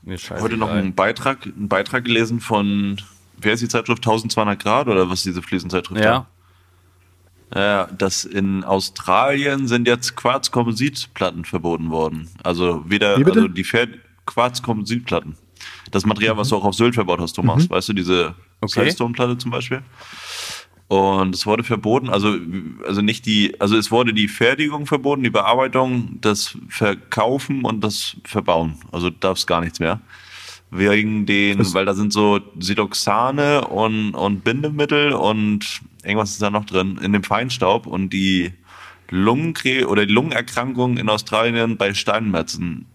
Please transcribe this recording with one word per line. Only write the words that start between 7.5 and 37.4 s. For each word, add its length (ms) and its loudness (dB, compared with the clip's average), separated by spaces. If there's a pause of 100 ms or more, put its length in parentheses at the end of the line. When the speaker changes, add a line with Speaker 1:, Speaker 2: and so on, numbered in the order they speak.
Speaker 2:
da? 100 -2
Ja, 260 2
dass 380 -2
in 400 -2
Australien 1040 0
sind 200 2
jetzt 280 0
Quarzkompositplatten 1300 -2
verboten 440 -2
worden. 380 -4 (140)
Also 440 0
weder, 320 4
Speaker 3:
Wie 60 6
bitte? 160 6
Speaker 2:
also 80 4
die 160 -4
Fer-, 240 2 (380)
Quarzkompositplatten. 1080 -2 (540)
Das 140 0
Material, 320 2
was 140 -2
du 60 2
auch 80 -2
auf 100 2
Sylt 200 4
verbaut 260 0
hast, 140 -6
Thomas. 300 4
Speaker 3:
Mhm. 60 0
Speaker 2:
Weißt 180 0
du, 60 -2
diese 400 0 (260)
Speaker 1:
Okay. 200 -2
Speaker 2:
Sandstorm-Platte 580 0
zum 120 -6
Beispiel? 320 -6 (1080)
Und 460 4
es 120 -4
wurde 180 2
verboten, 440 0
also, 260 2 (520)
also 160 0
nicht 240 0
die, 340 2
also 160 4
es 140 0
wurde 240 4
die 120 2
Fertigung 600 0
verboten, 360 0
die 80 2
Bearbeitung, 880 2
das 360 0 (120)
Verkaufen 960 -2
und 180 -2
das 420 -4
Verbauen. 500 0 (160)
Also 200 -2
darf's 360 -2
gar 140 2
nichts 200 -6
mehr. 200 0 (680)
Wegen 560 2
den, 340 2
Speaker 3:
Was? 140 0
Speaker 2:
weil 100 2
da 100 0
sind 180 0
so 280 4 (180)
Siloxane 1120 0
und, 460 0
und 300 -2
Bindemittel 680 0
und 720 0 (200)
irgendwas 280 -2
ist 120 -6
da 80 0
noch 140 -2
drin 380 0
in 100 0
dem 100 4
Feinstaub 640 0